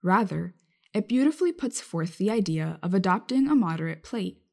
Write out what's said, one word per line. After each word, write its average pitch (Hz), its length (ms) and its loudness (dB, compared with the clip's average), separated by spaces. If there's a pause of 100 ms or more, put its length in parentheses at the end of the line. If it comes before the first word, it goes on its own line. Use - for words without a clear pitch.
Rather, 180 520 0 (380)
it 214 160 -2
beautifully 302 440 2
puts - 280 -6
forth 165 380 -6
the 190 100 0
idea 165 540 -2
of 180 100 -2
adopting 196 560 2
a 302 60 4
moderate 165 480 0
plate. - 400 -8 (100)